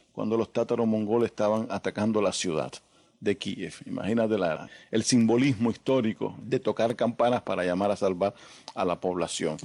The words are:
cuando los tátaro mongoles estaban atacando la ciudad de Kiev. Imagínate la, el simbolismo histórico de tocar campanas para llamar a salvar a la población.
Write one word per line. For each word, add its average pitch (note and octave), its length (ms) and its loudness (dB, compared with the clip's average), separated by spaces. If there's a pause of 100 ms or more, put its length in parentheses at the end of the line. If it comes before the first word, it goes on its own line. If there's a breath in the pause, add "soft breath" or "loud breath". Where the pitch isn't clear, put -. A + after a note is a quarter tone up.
(120)
cuando A2 240 0
los A2 160 -2
tátaro A#2 320 2
mongoles A2 460 2
estaban G#2+ 400 0
atacando G#2+ 500 0
la F#2+ 100 2
ciudad D2+ 400 -2 (500 soft breath)
de G2+ 180 0
Kiev. G2 340 -8 (140)
Imagínate A2 500 0
la, E2 320 -2 (220 loud breath)
el A2+ 120 0
simbolismo A#2 680 4
histórico A2 720 -2
de B2+ 180 -2
tocar A2+ 340 0
campanas A#2+ 460 2
para F#2 240 -2
llamar F#2 260 2
a G2 60 0
salvar F#2+ 380 0 (400 loud breath)
a F#2+ 100 -2
la F2 160 0
población. F2 640 -2